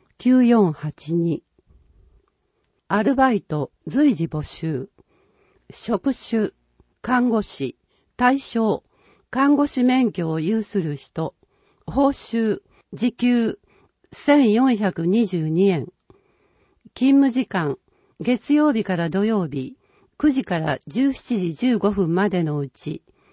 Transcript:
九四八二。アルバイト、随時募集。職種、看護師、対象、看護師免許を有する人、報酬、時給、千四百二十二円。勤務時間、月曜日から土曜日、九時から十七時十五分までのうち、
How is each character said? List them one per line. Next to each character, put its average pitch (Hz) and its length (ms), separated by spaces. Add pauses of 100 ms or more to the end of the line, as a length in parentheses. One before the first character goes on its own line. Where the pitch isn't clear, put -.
(180)
九 254 260
四 226 300
八 156 400
二。 170 300 (1400)
ア 208 160
ル 277 120
バ 262 180
イ 196 80
ト、 151 300 (160)
随 247 280
時 160 120
募 151 140
集。 151 480 (800)
職 - 440
種、 - 380 (500)
看 247 280
護 226 120
師、 - 360 (380)
対 247 220
象、 220 460 (480)
看 277 240
護 285 100
師 262 180
免 254 280
許 165 180
を 160 100
有 214 220
す 202 200
る 151 140
人、 - 400 (520)
報 262 200
酬、 226 540 (320)
時 233 200
給、 240 460 (520)
千 277 420
四 247 240
百 180 300
二 214 180
十 165 240
二 180 180
円。 156 200 (1040)
勤 269 200
務 277 180
時 247 160
間、 156 300 (420)
月 240 340
曜 294 180
日 226 120
か 185 120
ら 170 140
土 190 160
曜 208 220
日、 135 300 (420)
九 294 120
時 262 140
か 175 140
ら 156 260
十 254 260
七 240 280
時 170 140
十 233 260
五 208 120
分 185 220
ま 190 160
で 175 140
の 147 160
う 139 80
ち、 - 340 (320)